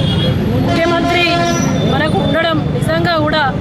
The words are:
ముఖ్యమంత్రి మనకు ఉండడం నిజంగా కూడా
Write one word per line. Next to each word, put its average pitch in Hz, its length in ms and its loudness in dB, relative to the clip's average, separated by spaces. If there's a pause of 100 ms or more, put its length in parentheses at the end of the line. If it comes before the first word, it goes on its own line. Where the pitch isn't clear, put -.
(540)
ముఖ్యమంత్రి 339 680 0 (680)
మనకు 302 320 0
ఉండడం 320 340 0 (160)
నిజంగా 330 400 0 (100)
కూడా 311 160 0 (200)